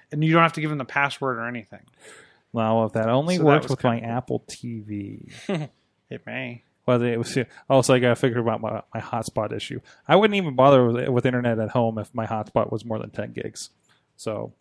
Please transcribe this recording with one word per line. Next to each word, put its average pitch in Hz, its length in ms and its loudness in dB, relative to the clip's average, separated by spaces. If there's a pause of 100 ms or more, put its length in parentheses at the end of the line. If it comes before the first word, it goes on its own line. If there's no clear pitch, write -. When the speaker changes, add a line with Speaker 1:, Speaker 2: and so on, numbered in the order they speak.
(120)
Speaker 1:
and 151 120 -2
you 160 100 2
don't 165 100 8
have 160 100 4
to 156 80 -10
give 151 80 -4
them 151 100 -6
the 127 60 -8
password 139 520 -4
or 117 100 -6
anything. 113 340 -12 (720)
Speaker 2:
Well, 113 320 2
if 104 80 -4
that 113 160 0
only 156 280 2
Speaker 1:
So - 60 -2
that - 40 4
Speaker 2:
works 143 160 6
Speaker 1:
was 131 80 -4
Speaker 2:
with 131 120 -4
my 117 120 2
Speaker 1:
kinda 117 120 -8
cool. 117 100 -4
Speaker 2:
Apple 123 300 -6
T 117 340 -12
V. 104 480 -10 (180)
Speaker 1:
<laughs> 156 220 -4 (380)
It - 200 -12
may. 123 340 -10 (240)
Speaker 2:
Well, 123 160 4
it 120 160 0
was, - 180 -4 (320)
also, 135 280 6
I - 40 6
gotta 120 160 4
figure 117 320 0
out 110 140 -2
my, 110 220 -6 (100)
my 113 80 -8
hotspot 113 500 -6
issue. 110 280 -8 (280)
I 151 80 6
wouldn't 208 220 4
even 165 160 -2
bother 127 320 6
with, 120 240 0
with 123 160 2
internet 123 320 0
at 110 140 -2
home 113 260 0
if 104 160 -8
my 113 140 -4
hotspot 110 440 -2
was 117 140 -6
more 110 140 -6
than - 100 -10
ten 117 240 -10
gigs. - 380 -12 (460)
So 110 440 -8